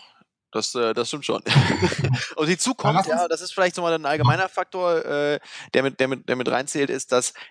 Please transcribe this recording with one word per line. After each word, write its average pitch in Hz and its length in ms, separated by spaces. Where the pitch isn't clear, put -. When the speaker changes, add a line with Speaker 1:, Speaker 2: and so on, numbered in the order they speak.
Speaker 1:
Das, - 220
äh, 117 200
das 117 120
stimmt 147 180
schon. - 200
<laughs> - 880
Und 156 140
hinzu 185 220
Speaker 2:
Dann 269 60
Speaker 1:
kommt, 156 200
Speaker 2:
lass 190 100
uns 160 140
Speaker 1:
ja, 175 80
das 160 120
ist 180 120
vielleicht 180 240
so 180 60
mal 170 100
ein 160 120
allgemeiner 151 440
Faktor, 180 560
äh, 147 340
der 131 100
mit, 135 160
der 131 80
mit, 131 200
der 123 60
mit 123 160
reinzählt, 135 400
ist, 131 220
dass, 127 220